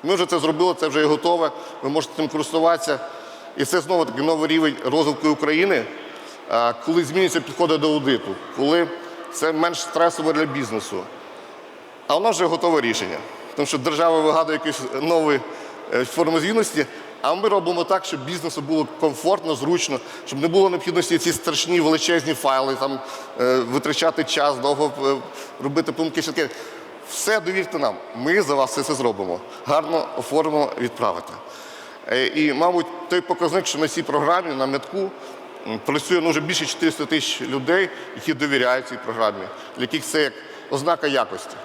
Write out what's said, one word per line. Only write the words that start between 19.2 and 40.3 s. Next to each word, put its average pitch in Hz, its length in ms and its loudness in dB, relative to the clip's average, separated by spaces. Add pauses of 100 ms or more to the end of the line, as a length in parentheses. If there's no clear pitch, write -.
зручно, 143 440 0 (280)
щоб 139 140 -4
не 160 60 2
було 190 220 6
необхідності 175 480 0
ці 165 160 0
страшні 165 480 0
величезні 156 520 2
файли, 135 420 2
там, 135 240 -2 (420)
е, 127 140 4
витрачати 147 680 2
час, 143 320 2
довго, 139 360 0 (140)
е, 139 100 4 (480)
робити 151 280 0
помилки, 160 300 -2
все 160 100 -4
таке. 143 180 0 (600)
Все 214 300 0
довірте 180 400 -4
нам, 117 160 2 (200)
ми 156 260 2
за 143 140 2
вас 131 160 2
все 143 120 -2
це 147 100 -2
зробимо. 101 460 0 (260)
Гарно 156 420 2 (100)
оформимо, 151 600 2
відправите. 117 560 -2 (800)
Е, 127 160 2
і, 151 260 2
мабуть, 170 320 4 (240)
той 175 120 2
показник, 170 460 0
що 147 120 -4
на 156 80 2
цій 170 160 -2
програмі, 147 520 2
на 135 100 2
Медку, 185 460 -2 (560)
м, 107 180 -4
працює, 151 360 2
ну, 165 80 2
вже 156 100 4
більше 160 260 -2
чотириста 156 400 0
тисяч - 360 -2
людей, 139 480 0 (260)
які 156 180 -2
довіряють 127 540 2
цій 123 180 -10
програмі, 110 380 0 (340)
для 123 40 -2
яких 131 240 -2
це 160 160 2
як 139 120 0 (360)